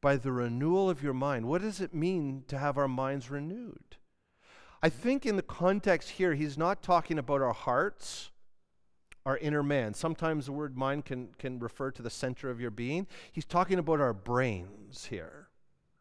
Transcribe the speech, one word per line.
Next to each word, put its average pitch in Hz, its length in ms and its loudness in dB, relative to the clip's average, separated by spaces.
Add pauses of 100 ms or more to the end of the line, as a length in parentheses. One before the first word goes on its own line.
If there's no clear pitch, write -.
By 139 160 4
the 131 160 0
renewal 135 560 2
of 147 120 -2
your 143 120 0
mind. 127 320 0
What 160 160 0
does 202 180 -4
it 185 140 -4
mean 151 540 0
to 139 100 -4
have 143 200 0
our 139 120 4
minds 131 400 -2
renewed? 170 680 -10 (840)
I 165 80 4
think 262 360 0
in 208 120 4
the 180 40 2
context 185 680 2
here, 180 220 4
he's 147 240 0
not 175 260 2
talking 170 340 4
about 139 240 2
our 123 120 4
hearts, - 760 -2 (960)
our 135 120 2
inner 147 260 0
man. 131 300 2
Sometimes 160 540 -2
the 143 40 -6
word 143 260 -6
mind 139 280 -2
can, 127 320 -8
can 127 200 -6
refer 120 340 -4
to 123 100 -14
the 117 80 -6
center 127 400 -4
of 120 100 -6
your 120 100 -4
being. 127 380 -4 (240)
He's - 140 -6
talking 180 340 2
about 156 220 4
our 127 100 4
brains 104 920 -2
here. 117 420 -10 (540)